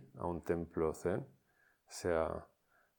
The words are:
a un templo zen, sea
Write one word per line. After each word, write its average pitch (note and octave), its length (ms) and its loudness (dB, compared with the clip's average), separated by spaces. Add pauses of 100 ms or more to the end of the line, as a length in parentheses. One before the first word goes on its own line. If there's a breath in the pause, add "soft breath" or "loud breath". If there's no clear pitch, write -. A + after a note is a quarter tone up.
(180)
a - 100 -2
un E2+ 160 -2
templo E2 500 0
zen, F2+ 320 0 (640)
sea E2 580 0 (540)